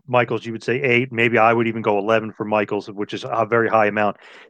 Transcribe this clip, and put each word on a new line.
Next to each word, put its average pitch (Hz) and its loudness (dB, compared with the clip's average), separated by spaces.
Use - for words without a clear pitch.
Michaels, 120 0
you 117 -8
would 113 -10
say 123 -2
eight. 127 0
Maybe 117 2
I 113 6
would 117 2
even 113 -4
go 104 0
eleven 107 0
for 107 -8
Michaels, 107 -2
which 101 -8
is 98 -10
a 113 -2
very 113 2
high 104 4
amount. 104 0